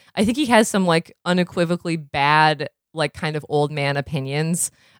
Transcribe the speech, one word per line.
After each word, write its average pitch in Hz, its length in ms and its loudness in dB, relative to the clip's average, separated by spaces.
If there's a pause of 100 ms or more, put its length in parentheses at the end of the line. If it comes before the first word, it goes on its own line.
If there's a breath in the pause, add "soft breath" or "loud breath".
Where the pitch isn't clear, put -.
(140 soft breath)
I 214 100 0
think 220 120 0
he 294 100 -2
has 226 220 4
some, 190 180 0
like, 170 380 0
unequivocally 175 720 -2
bad, 151 720 2 (240)
like, 151 200 -2
kind 156 220 -6
of 147 120 -8
old 147 240 0
man 139 240 -2
opinions 147 760 -4 (300 soft breath)